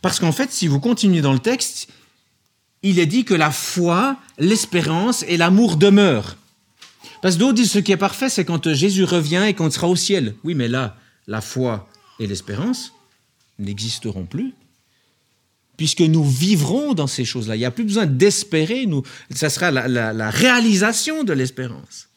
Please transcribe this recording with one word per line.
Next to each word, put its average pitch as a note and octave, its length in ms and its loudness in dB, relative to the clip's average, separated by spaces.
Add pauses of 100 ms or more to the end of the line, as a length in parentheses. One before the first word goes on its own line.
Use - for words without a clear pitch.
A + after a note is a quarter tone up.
Parce F3+ 200 -2
qu'en E3 120 2
fait, C4 200 -2
si - 160 -2
vous C#3 120 2
continuez G3+ 400 2
dans C#3 140 2
le B2+ 40 2
texte, - 500 -4 (920)
il G3 160 2
est E3+ 80 4
dit A3 180 0
que G3 100 2
la D#3 160 2
foi, F#3 680 -2 (200)
l'espérance F3 880 0
et E3+ 100 0
l'amour F3+ 400 4
demeurent. F#3+ 600 4 (840)
Parce F#3 140 2
que E3 60 0
d'autres B3+ 140 4
disent A3+ 180 2
ce G3+ 60 2
qui G3 140 0
est F#3 40 2
parfait, G3 320 -2
c'est G3+ 160 -2
quand E3 280 -2
Jésus F#3+ 320 2
revient F3 440 0
et G3+ 60 0
qu'on D#3+ 160 0
sera F3 180 -2
au F3+ 80 2
ciel. C#3+ 380 -2 (100)
Oui, E3+ 100 -4
mais B2 140 -2
là, B2 280 -4 (300)
la G#2+ 140 -6
foi A#2 500 -6 (300)
et A2 60 -6
l'espérance G#2 680 -6 (680)
n'existeront G2+ 680 -8
plus, A#3+ 260 -8 (1200)
puisque D#3+ 260 0
nous D#3+ 220 4
vivrons F3+ 680 2
dans D3+ 120 -2
ces B2+ 180 -4
choses-là. A2+ 320 -6
Il G#2+ 40 -4
n'y A#2+ 40 -2
a B2+ 60 -2
plus A3+ 140 -6
besoin G#3 220 0
d'espérer, E3+ 800 0
nous, D3 160 -2 (320)
ça D3 160 -2
sera F3 200 -2
la, B2+ 180 -2
la, A#2 240 -2
la A2 180 -4
réalisation A#3 960 2
de G3 80 -2
l'espérance. B2+ 840 -6